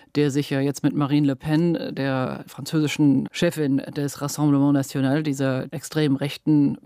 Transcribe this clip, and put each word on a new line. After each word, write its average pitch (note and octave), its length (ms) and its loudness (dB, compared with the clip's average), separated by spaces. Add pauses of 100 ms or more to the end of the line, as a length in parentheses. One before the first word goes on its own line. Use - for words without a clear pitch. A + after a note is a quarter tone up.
(140)
der D3 160 2
sich C#3 180 -2
ja C#3 120 0
jetzt C#3 220 -2
mit D3 120 2
Marine D3 320 2
Le C#3 100 0
Pen, D#3+ 580 0
der C3+ 520 -4
französischen C#3+ 880 0
Chefin D3+ 500 0 (120)
des C#3+ 280 -6
Rassemblement C#3+ 500 2
National, C#3 500 0
dieser C3+ 520 -2
extrem D3 420 0
rechten D3 680 0